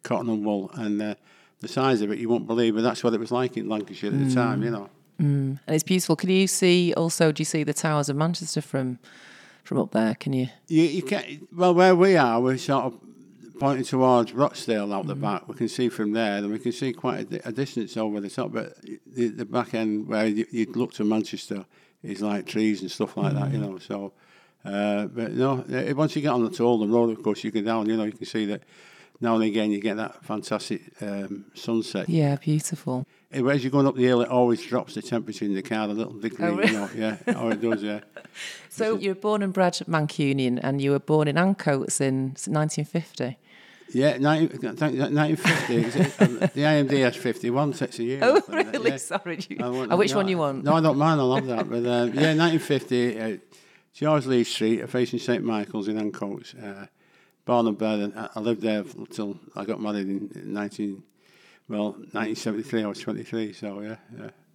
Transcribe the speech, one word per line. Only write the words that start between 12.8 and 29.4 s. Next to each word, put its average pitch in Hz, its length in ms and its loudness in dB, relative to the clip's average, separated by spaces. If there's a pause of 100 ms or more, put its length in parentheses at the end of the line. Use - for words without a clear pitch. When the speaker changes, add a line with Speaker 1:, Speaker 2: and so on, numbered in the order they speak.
Speaker 1:
of 123 120 -6 (640)
pointing 139 240 0
towards 123 500 4
Rochdale 110 600 0
out 98 140 -4
the 98 80 -6
Speaker 2:
Mm. 92 60 -8
Speaker 1:
back. 104 280 -4
We - 60 -10
can 113 120 -2
see 123 220 0
from 107 240 -2
there, 107 240 0
and 101 140 -4
we 110 80 -4
can 120 120 -2
see 127 220 -4
quite 135 280 -4
a 107 40 -6
di-, 107 180 -8
a 123 80 -8
distance 117 460 -6
over 104 240 -2
the 98 80 -8
top, 110 240 -6
but - 240 -8 (300)
the, 120 220 0
the 113 160 -6
back 120 280 -4
end 110 340 -2
where 110 200 0
you, 107 240 0
you'd 110 260 -2
look - 160 -2
to 110 100 -4
Manchester 104 640 -2 (380)
is, 98 180 -8
like, 104 240 -2
trees 107 380 0
and 92 80 -8
stuff - 260 -6
like 98 160 0
that, 98 180 -2
you 107 60 -2
Speaker 2:
Mm. 104 40 -2 (100)
Speaker 1:
know, 92 80 -12
so, 101 340 -10 (500)
uh, 104 440 -2
but 113 260 -6
no, 127 380 0
eh, 127 220 -2
once 151 220 0
you 151 60 -2
get 147 80 0
on 123 140 2
the, 107 80 0
to 117 120 -2
Oldham 110 280 4
Road, 117 180 4
of 110 140 -6
course, 104 200 -2
you 110 60 -4
go 104 140 0
down, 110 260 2
you 113 80 2
know, 110 60 0
you 107 80 -2
can - 160 -12
see 110 180 -2
that 101 160 -4 (580)
now 117 140 2
and 113 100 4